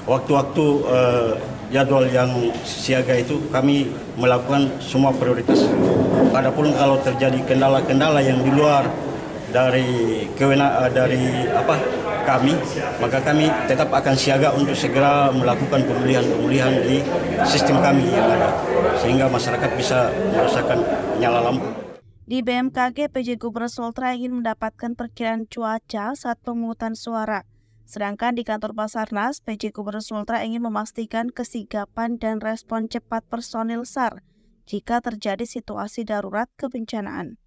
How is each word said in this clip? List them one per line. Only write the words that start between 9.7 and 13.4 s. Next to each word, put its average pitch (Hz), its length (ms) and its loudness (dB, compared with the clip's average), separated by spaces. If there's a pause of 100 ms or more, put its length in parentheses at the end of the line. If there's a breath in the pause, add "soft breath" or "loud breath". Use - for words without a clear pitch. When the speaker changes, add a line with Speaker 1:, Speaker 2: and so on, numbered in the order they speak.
Speaker 1:
kewena-, 139 480 4
eh, 123 80 2
dari, 127 560 2
apa, 143 320 2 (440)
kami, 135 320 2 (480)
maka 135 160 0
kami 151 320 2 (160)